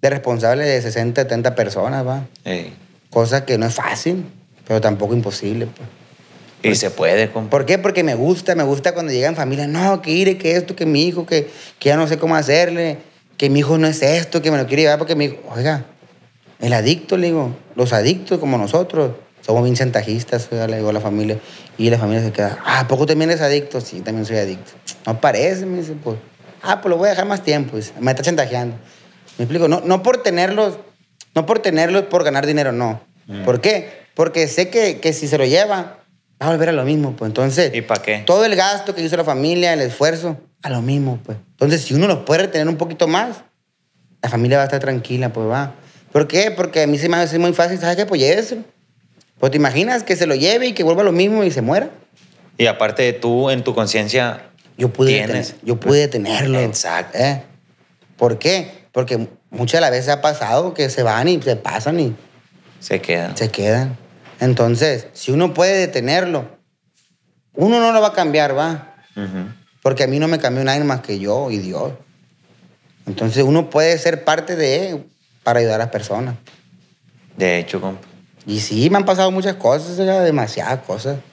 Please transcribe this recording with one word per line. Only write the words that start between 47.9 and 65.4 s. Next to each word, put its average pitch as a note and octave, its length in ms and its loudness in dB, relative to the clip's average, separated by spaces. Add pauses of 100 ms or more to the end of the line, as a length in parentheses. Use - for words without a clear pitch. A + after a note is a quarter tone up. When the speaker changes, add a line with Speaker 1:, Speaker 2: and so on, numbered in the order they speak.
Speaker 1:
qué? G3+ 100 0
Pues F#3+ 140 0
lléveselo. G#3+ 420 0 (760)
Pues, C3 100 2
¿te C#3 80 0
imaginas E3+ 460 2
que F#3+ 100 0
se E3+ 120 0
lo D3 100 2
lleve A3 320 2
y A#3+ 60 -4
que F3 100 0
vuelva E3+ 180 4
a - 20 4
lo F#3+ 80 4
mismo G3+ 300 2
y F#3 80 2
se C3 100 -2
muera? F3+ 300 0 (680)
Speaker 2:
Y A#2 100 2
aparte G#2+ 360 0
de B2 120 2
tú, A#2+ 360 0
en B2 140 -2
tu A#2 100 -2
conciencia, A2 680 -2 (360)
Speaker 1:
Yo B2 140 0
pude C3 200 2
Speaker 2:
tienes, A2+ 360 0
Speaker 1:
detener, - 180 -18
yo A#2+ 140 0
Speaker 2:
pues, - 100 -6
Speaker 1:
pude C#3+ 80 6
detenerlo. C#3 600 0
Speaker 2:
exacto. F2+ 580 -4
Speaker 1:
¿Eh? C3+ 240 0 (760)
¿Por A#2 220 2
qué? F3 540 -2
Porque A#2+ 340 -2 (240)
muchas B2 280 0
de - 20 4
las D3+ 100 2
veces B2+ 200 -2
ha C#3+ 100 0
pasado D3 520 0
que D3+ 160 -2
se B2+ 140 -2
van A#2 240 2
y E3+ 160 2
se B2+ 140 0
pasan A2 420 -4
y B2 160 0 (640)
Speaker 2:
Se - 220 -4
quedan. E2+ 360 -4
Speaker 1:
se A2 140 -2
quedan. A#2+ 460 0 (420)
Entonces, A#2+ 760 2
si - 180 -6
uno D#3+ 200 2